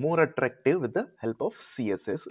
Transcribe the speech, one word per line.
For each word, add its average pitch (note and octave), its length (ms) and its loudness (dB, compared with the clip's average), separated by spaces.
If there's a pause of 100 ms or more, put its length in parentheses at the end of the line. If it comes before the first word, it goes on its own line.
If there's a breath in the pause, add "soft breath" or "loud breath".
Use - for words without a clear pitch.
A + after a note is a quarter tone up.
more E3 140 2
attractive D3+ 600 2
with A#2 120 -2
the A3 120 0 (200)
help A2+ 160 -4
of F#3+ 160 -2
C - 360 -6
S - 160 -4
S - 220 -4